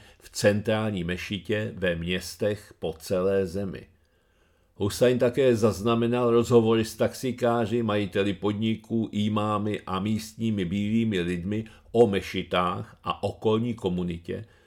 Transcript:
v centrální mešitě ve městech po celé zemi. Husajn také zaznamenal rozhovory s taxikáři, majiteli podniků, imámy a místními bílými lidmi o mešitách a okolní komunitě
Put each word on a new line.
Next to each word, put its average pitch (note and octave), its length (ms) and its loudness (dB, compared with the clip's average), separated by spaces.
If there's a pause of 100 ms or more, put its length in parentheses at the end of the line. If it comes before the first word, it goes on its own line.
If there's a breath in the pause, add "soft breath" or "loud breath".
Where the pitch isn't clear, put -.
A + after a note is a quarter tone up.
(200 loud breath)
v - 100 -20
centrální G#2 760 0
mešitě G#2 720 -4
ve F2+ 200 0
městech F#2 840 -4
po E2 200 -6
celé G2 480 0
zemi. F2+ 400 -8 (880)
Husajn B2 440 2
také B2 380 4
zaznamenal A#2 760 2
rozhovory A#2 540 4
s - 120 -8
taxikáři, A#2 840 0
majiteli G2+ 500 0
podniků, A2 800 -2
imámy G#2 720 0
a F#2 140 -4
místními G#2+ 640 -2
bílými G#2 560 0
lidmi F2+ 440 -4 (280 loud breath)
o A#2 140 8
mešitách F#2 1000 -2
a - 180 -4
okolní A2 520 -2
komunitě F2+ 680 -4 (220 soft breath)